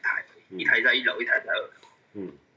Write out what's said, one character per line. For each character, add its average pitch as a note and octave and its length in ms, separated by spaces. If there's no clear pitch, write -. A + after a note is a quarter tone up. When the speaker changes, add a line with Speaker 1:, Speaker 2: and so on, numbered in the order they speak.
Speaker 1:
台 - 260
而 - 100
已， F#2+ 60
Speaker 2:
嗯。 F2+ 40
Speaker 1:
一 E2 40
台 A2+ 180
在 B2 120
一 B2+ 80
楼， - 180
一 A#2 40
台 - 160
在 - 100
二 F2+ 80
楼。 - 120
Speaker 2:
嗯。 F#2 200